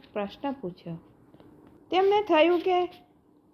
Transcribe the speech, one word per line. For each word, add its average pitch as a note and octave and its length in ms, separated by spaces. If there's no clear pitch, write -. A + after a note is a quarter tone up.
પ્રશ્ન G#3 400
પૂછ્યો. F3 420
તેમને G4 320
થયું E4+ 380
કે F4+ 300